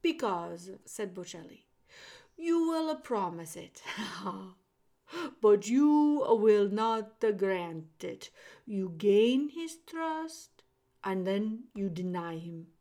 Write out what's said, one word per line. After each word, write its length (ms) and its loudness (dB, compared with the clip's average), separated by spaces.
"Because," 680 -4
said 300 -8
Bocelli, 520 -16
"you 300 2
will 300 0
promise 580 -6
it. 320 -16
<laughs> 1500 -12
But 280 6
you 600 4
will 400 6
not 520 -2
grant 680 -4
it. 260 -12
You 320 -4
gain 520 6
his 380 -10
trust, 760 -8
and 240 -2
then 380 -2
you 140 -4
deny 500 -4
him. 420 -12